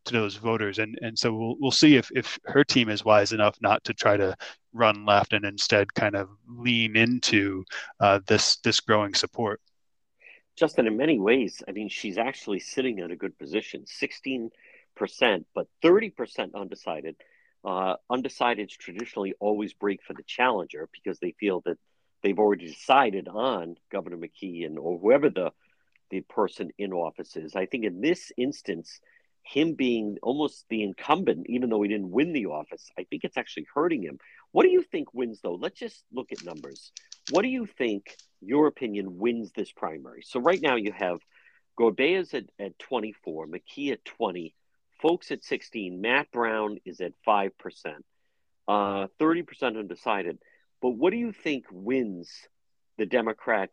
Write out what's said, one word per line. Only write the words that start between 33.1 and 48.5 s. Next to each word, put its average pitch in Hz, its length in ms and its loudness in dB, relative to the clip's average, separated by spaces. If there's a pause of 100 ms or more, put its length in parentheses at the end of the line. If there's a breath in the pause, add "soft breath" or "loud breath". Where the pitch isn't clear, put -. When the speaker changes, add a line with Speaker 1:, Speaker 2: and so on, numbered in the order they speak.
Speaker 2:
it's 175 140 -8
actually 80 360 -8
hurting 151 300 0
him. 71 160 -12 (320 soft breath)
What - 120 6
do 370 60 8
you 359 140 4
think - 320 -8
wins, 120 260 -6
though? 87 140 -6
Let's 143 240 -8
just - 240 -12 (100)
look 123 180 -10
at 110 120 -12
numbers. - 480 -16 (400 loud breath)
What 170 100 4
do 254 60 0
you 254 180 -4
think, 110 500 -4 (240)
your 143 280 4
opinion, 101 500 -6
wins 117 380 -2
this 101 160 -6
primary? 73 520 -10
So - 160 -6
right 160 220 2
now 139 140 2
you 104 160 -2
have 92 280 -2 (600 soft breath)
Gorbea's 143 560 2
at, 117 80 -6 (160)
at 98 180 -10
twenty-four, 95 720 -8
McKee 127 460 -8
at - 120 -10
twenty, 90 480 -6 (480)
Foulkes 170 300 0
at 135 120 -8
sixteen, 95 580 -8
Matt 127 300 0
Brown 110 540 -2
is 92 160 -14
at 87 120 -6 (120)
five 101 320 2
percent, 76 480 -14 (640)